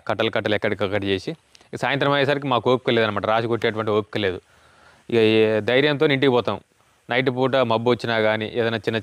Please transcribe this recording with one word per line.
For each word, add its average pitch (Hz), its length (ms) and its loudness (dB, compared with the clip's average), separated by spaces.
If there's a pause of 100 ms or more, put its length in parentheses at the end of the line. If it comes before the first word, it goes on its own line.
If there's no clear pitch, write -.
కట్టలు 110 280 -2
కట్టలు 107 220 0
ఎక్కడికక్కడ 101 540 -2
చేసి, 95 200 -2 (340)
ఇక - 180 -14
సాయంత్రం 139 340 0
అయ్యేసరికి 139 360 0
మాకు 120 180 2
ఓపిక 127 240 0
లేదనమాట, 104 380 0
రాసి 117 200 0
కొట్టేటువంటి 110 440 -2
ఓపిక 107 200 -4
లేదు. 98 220 -2 (680)
ఇక 117 100 2 (160)
ఏ 110 80 4 (260)
ధైర్యంతో 143 460 2
ఇంటికి 135 220 2
పోతాం. 107 200 -2 (520)
నైట్ 127 280 0
పూట 131 180 0 (160)
మబ్బు 113 220 2
వచ్చినా 117 240 -2 (100)
కానీ, 110 220 0 (100)
ఏదైనా 113 260 -2
చిన్న 113 180 -2